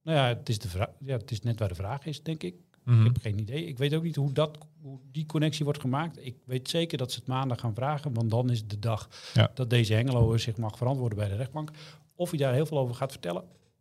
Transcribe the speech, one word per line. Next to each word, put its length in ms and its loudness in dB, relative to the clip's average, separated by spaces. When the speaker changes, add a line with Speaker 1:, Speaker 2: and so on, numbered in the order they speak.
Speaker 1:
Nou 160 0
ja, 80 6
het 220 0
is 100 0
de 100 -6
vra-, 240 -2
ja, 120 -2
het 140 -8
is 100 -4
net 180 0
waar 100 0
de 60 -6
vraag 320 -6
is, 160 -8
denk 200 -6
ik. 120 -6
Speaker 2:
Mhm. 160 8
Speaker 1:
Ik 60 8
heb 160 4
geen 160 -2
idee. 280 -4
Ik 120 -8
weet 160 2
ook 80 0
niet 140 -4
hoe 160 0
dat, 260 0
hoe 180 -14
die 160 -4
connectie 380 0
wordt 160 0
gemaakt. 460 -2
Ik 180 -10
weet 240 -4
zeker 300 0
dat 140 -4
ze 60 -6
het 100 -10
maandag 320 0
gaan 140 -2
vragen, 400 -2
want 160 0
dan 200 4
is 160 0
de 120 -6
dag 300 -2
Speaker 2:
Ja. 200 6
Speaker 1:
dat 160 -4
deze 240 4
Hengeloer 440 4
zich 180 -4
mag 200 -4
verantwoorden 420 -2
bij 100 0
de 80 -2
rechtbank. 340 -6
Of 160 -2
hij 80 0
daar 160 4
heel 120 4
veel 120 0
over 160 0
gaat 160 -2
vertellen, 340 -6